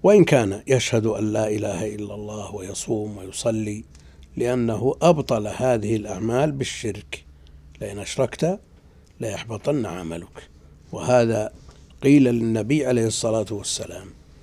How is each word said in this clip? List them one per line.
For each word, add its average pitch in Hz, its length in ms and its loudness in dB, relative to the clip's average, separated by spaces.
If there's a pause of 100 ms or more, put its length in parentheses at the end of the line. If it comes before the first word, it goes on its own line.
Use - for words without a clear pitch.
وإن 196 220 8
كان 107 420 2
يشهد 120 400 2
أن 107 260 0
لا 107 160 0
إله 104 460 -4
إلا 104 200 -10
الله 104 400 -12
ويصوم 104 640 -6
ويصلي، 107 680 -4 (520)
لأنه 120 680 0
أبطل 135 440 2
هذه 113 500 0
الأعمال 113 560 -2
بالشرك: 113 720 -8 (560)
"لئن 101 180 -10
أشركت 156 600 -2 (600)
ليحبطن 110 680 -4
عملك". 85 640 -10 (420)
وهذا 113 600 2 (500)
قيل 139 220 8
للنبي 117 640 2
عليه 120 200 2
الصلاة 110 440 0
والسلام، 95 560 -8 (360)